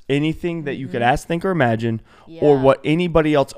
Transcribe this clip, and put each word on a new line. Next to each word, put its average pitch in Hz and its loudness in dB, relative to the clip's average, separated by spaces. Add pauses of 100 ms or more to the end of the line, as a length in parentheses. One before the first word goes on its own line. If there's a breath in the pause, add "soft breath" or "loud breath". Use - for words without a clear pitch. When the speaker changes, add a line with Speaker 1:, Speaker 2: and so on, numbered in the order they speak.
Speaker 1:
anything 160 -4
that 139 -8
you 131 -12
could 120 -6
Speaker 2:
Mm-hmm. 120 2
Speaker 1:
ask, - -6
think, 170 -4
or 190 -2
imagine, 117 0 (400 loud breath)
or 147 6
Speaker 2:
Yeah. 135 0
Speaker 1:
what 135 4
anybody 160 0
else 139 0